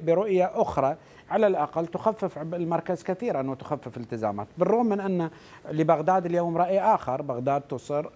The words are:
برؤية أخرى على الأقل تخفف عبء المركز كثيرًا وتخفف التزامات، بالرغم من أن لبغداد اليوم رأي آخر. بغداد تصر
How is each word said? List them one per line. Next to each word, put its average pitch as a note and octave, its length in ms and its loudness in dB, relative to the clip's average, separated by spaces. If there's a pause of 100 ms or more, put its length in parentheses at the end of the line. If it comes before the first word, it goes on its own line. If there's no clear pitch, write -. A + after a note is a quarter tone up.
برؤية F3+ 480 4
أخرى D#3+ 420 2 (340)
على G#3 160 4
الأقل E3 400 0
تخفف G3 520 -2
عبء D#3+ 180 -6
المركز E3+ 460 -2
كثيرًا F3+ 480 -2
وتخفف C3 460 -8
التزامات، A2 500 -4 (120)
بالرغم G#3+ 280 4
من G3+ 140 2
أن F3 300 0 (400)
لبغداد E3 560 2
اليوم E3+ 320 0
رأي F#3 220 2
آخر. E3+ 420 2
بغداد C#3 380 -2
تصر C#3+ 560 -4